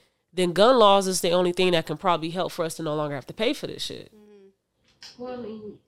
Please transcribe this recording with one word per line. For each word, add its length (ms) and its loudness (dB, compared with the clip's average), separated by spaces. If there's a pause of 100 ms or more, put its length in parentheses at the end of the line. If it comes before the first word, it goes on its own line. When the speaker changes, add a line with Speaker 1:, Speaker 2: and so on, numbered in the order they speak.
(320)
Speaker 1:
then 220 0
gun 260 6
laws 280 6
is 140 -2
the 100 0
only 200 2
thing 200 0
that 140 2
can 120 -8
probably 320 -2
help 220 -6
for 120 -6
us 120 -6
to 80 -10
no 120 -4
longer 200 -4
have 120 -12
to 60 -12
pay 200 -2
for 140 -10
this 160 -12
shit. 320 -12
Speaker 2:
Mm-hmm. 1040 -20
Speaker 3:
Well, 120 -10
I 40 -12
mean, 400 -14 (100)